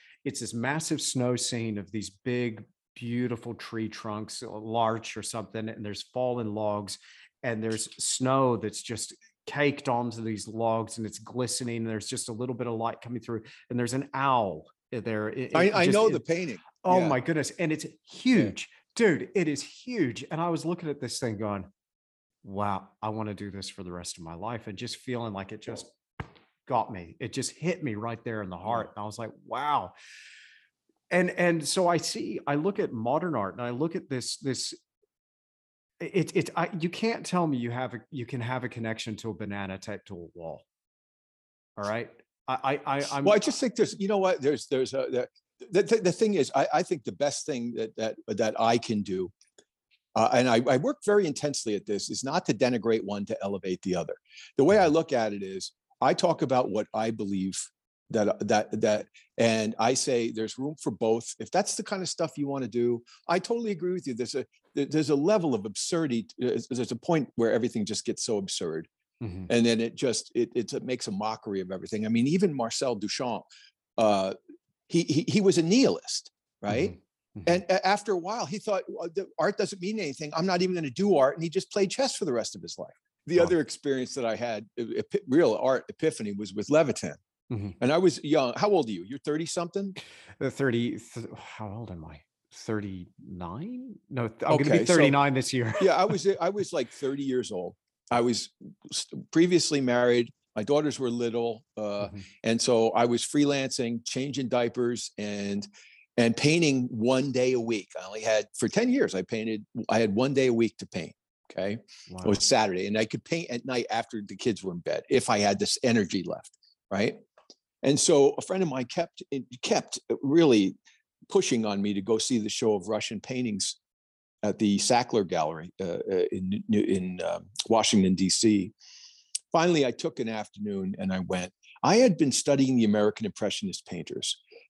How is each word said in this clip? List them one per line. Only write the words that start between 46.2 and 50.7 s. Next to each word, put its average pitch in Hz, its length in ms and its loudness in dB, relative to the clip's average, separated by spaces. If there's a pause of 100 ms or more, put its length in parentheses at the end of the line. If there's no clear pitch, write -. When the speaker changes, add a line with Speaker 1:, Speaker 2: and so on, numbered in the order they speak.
Speaker 2:
is, 143 180 2
I, 143 220 4
I 165 80 2
think 165 220 -4
the - 80 -6
best 143 340 -2
thing 120 280 -4
that, 113 220 -4
that, 110 200 -4 (100)
that 110 340 0
I 113 180 6
can 110 240 -2
do, 92 280 -4 (840)
uh, 110 160 6
and 127 160 6
I, 120 180 6
I 127 120 6